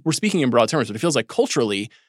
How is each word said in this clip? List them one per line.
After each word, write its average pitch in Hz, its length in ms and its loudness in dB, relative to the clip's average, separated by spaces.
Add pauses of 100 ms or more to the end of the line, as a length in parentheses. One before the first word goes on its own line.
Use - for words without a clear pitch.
we're 160 80 -2
speaking 190 300 0
in 131 80 2
broad 117 180 4
terms, 139 220 -2
but 107 80 -8
it - 20 -8
feels 160 160 0
like 117 140 -2
culturally, 110 600 -2 (200)